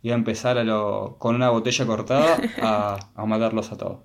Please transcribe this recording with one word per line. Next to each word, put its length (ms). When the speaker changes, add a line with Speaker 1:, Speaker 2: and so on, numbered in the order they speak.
Speaker 1:
y 80
va 60
a 20
empezar 400
a 60
lo, 560
con 160
una 140
botella 360
cortada 520
Speaker 2:
<laughs> 120
Speaker 1:
a, 360
a 100
matarlos 460
a 60
todos. 280